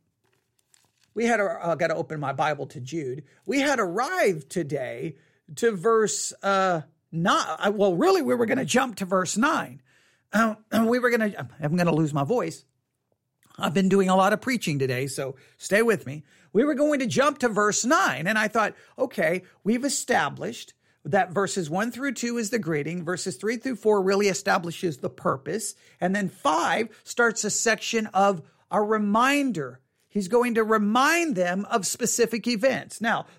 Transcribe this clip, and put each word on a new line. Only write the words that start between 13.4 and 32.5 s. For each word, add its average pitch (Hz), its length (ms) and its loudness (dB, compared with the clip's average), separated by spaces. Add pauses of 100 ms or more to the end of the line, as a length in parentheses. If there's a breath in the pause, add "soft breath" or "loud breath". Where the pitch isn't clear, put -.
I've 202 140 -2
been 190 160 4
doing 190 180 4
a 185 80 4
lot 190 160 6
of 208 80 0
preaching 180 400 -2
today, 131 280 -2
so 135 280 -8 (220 soft breath)
stay 202 240 2
with 220 260 2
me. 151 160 -12 (300 soft breath)
We 220 100 4
were 294 120 2
going 294 260 2
to 254 60 0
jump 277 320 2
to 247 100 2
verse 208 340 0
nine, 233 420 2
and 214 120 0
I 214 100 0
thought, 208 260 0 (240 soft breath)
"Okay, 185 460 -2 (220 soft breath)
we've 233 180 0
established 175 920 -2 (280)
that 180 280 0
verses 185 360 -2
one 196 240 -2
through 254 220 -6
two 240 240 -4
is 214 140 -4
the 240 80 -2
greeting. 160 440 -4
Verses 175 320 -6
three 226 220 -4
through 247 200 -6
four 208 260 2
really 196 240 2
establishes 175 720 -2
the 180 100 -6
purpose. 160 640 -4 (260 soft breath)
And 185 160 0
then 196 140 -2
five 240 600 0 (140 loud breath)
starts 233 400 0
a 208 60 -2
section 226 580 0
of 196 360 2 (260 soft breath)
a 202 100 0
reminder." 214 1000 0 (300)
He's 202 180 -4
going 240 260 2
to 220 100 2
remind 240 720 2
them 185 360 0
of 214 160 0
specific 233 600 -2
events. 233 540 -2